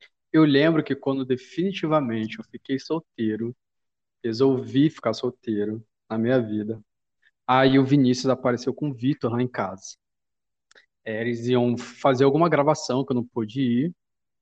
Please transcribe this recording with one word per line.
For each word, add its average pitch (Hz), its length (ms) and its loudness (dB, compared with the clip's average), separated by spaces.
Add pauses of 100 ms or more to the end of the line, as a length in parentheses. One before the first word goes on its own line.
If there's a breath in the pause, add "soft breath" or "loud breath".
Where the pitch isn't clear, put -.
(320 loud breath)
Eu 160 140 6
lembro 151 380 4
que 135 120 -4
quando 135 300 -4
definitivamente 131 1120 -4
eu - 60 -18
fiquei - 340 -8
solteiro, 117 760 -6 (680)
resolvi 123 680 2
ficar 113 240 -4
solteiro 110 720 -6 (240)
na 110 80 -6
minha 123 240 2
vida, 107 400 -6 (680)
aí 135 320 4
o 135 60 4
Vinícius 127 440 2
apareceu 123 440 0
com 151 160 -6
o 139 60 -6
Vitor 127 380 -2
lá 123 80 -2
em 127 60 -2
casa. 95 480 -8 (1120 soft breath)
É, 110 160 -6
eles 117 260 -4
iam 120 300 2
fazer 131 460 0
alguma 151 260 4
gravação 143 560 0
que - 60 -4
eu 127 40 -2
não 120 100 -2
pude 113 360 -6
ir. 131 320 0 (480)